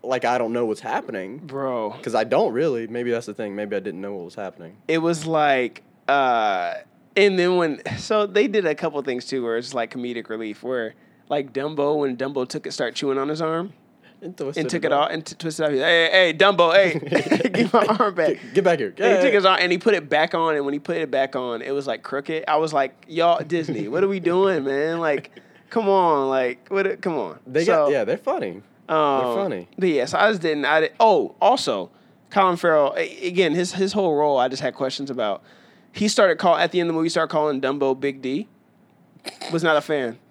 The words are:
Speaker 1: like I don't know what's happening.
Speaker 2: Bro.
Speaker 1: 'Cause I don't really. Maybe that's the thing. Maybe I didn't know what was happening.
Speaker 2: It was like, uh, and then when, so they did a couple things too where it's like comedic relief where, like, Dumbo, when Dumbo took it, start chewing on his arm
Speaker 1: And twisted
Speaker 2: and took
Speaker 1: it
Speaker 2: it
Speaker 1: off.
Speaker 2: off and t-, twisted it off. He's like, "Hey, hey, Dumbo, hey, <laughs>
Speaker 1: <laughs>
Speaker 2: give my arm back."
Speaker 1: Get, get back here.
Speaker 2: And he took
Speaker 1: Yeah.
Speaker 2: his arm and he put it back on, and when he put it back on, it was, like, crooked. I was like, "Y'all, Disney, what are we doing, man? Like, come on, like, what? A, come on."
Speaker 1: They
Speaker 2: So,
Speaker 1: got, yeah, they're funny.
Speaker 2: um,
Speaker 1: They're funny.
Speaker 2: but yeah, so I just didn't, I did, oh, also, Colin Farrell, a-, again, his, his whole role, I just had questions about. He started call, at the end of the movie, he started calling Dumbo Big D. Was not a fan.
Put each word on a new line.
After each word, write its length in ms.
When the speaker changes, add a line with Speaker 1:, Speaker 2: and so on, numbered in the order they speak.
Speaker 1:
like 200
I 140
don't 160
know 140
what's 140
happening. 580
Speaker 2:
Bro. 600
Speaker 1:
'Cause 140
I 80
don't 300
really. 340
Maybe 240
that's 140
the 80
thing. 240
Maybe 180
I 60
didn't 180
know 140
what 100
was 120
happening. 420
Speaker 2:
It 120
was 260
like, 560
uh, 680
and 220
then 160
when, 260
so 300
they 200
did 200
a 80
couple 260
things 240
too 160
where 160
it's 160
like 180
comedic 380
relief 340
where, 300
like, 240
Dumbo, 460
when 180
Dumbo 300
took 200
it, 60
start 200
chewing 240
on 120
his 120
arm 300
Speaker 1:
And 160
twisted 280
Speaker 2:
and 40
took 140
Speaker 1:
it 40
Speaker 2:
it 60
Speaker 1:
off. 120
Speaker 2:
off 80
and 120
t-, 100
twisted 280
it 40
off. 40
He's 100
like, 80
"Hey, 220
hey, 220
Dumbo, 420
hey, 720
<laughs> 0
Speaker 1:
<laughs> 40
Speaker 2:
give 200
my 120
arm 160
back." 200
Speaker 1:
Get, 200
get 120
back 140
here. 180
Speaker 2:
And 100
he 80
took 80
Speaker 1:
Yeah. 80
Speaker 2:
his 140
arm 160
and 100
he 60
put 180
it 140
back 260
on, 220
and 80
when 80
he 60
put 180
it 120
back 280
on, 260
it 80
was, 160
like, 160
crooked. 460
I 80
was 160
like, 200
"Y'all, 360
Disney, 440
what 160
are 60
we 100
doing, 460
man? 340
Like, 320
come 200
on, 400
like, 400
what? 160
A, 120
come 200
on." 300
Speaker 1:
They 160
Speaker 2:
So, 220
Speaker 1:
got, 80
yeah, 100
they're 140
funny. 440
Speaker 2:
um, 360
Speaker 1:
They're 180
funny. 240
Speaker 2:
but 80
yeah, 160
so 160
I 120
just 100
didn't, 240
I 160
did, 180
oh, 420
also, 480
Colin 280
Farrell, 400
a-, 300
again, 280
his, 180
his 200
whole 220
role, 220
I 120
just 120
had 140
questions 340
about. 320
He 180
started 280
call, 200
at 160
the 80
end 80
of 40
the 40
movie, 80
he 40
started 220
calling 300
Dumbo 380
Big 220
D. 260
Was 120
not 140
a 40
fan. 380